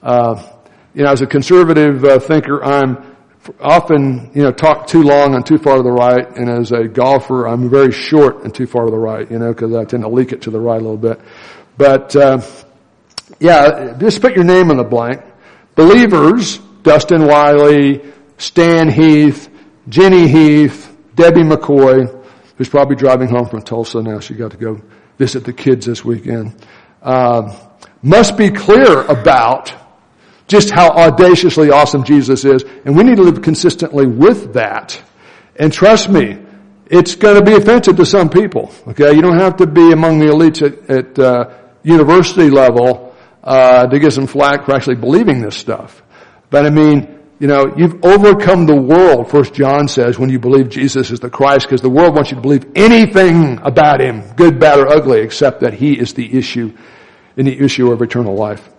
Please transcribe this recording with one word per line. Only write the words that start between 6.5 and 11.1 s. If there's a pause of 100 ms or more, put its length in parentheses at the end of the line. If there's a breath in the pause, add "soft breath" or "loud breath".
as
a
golfer,
I'm
very
short
and
too
far
to
the
right,
you
know,
'cause
I
tend
to
leak
it
to
the
right
a
little
bit. (600 loud breath)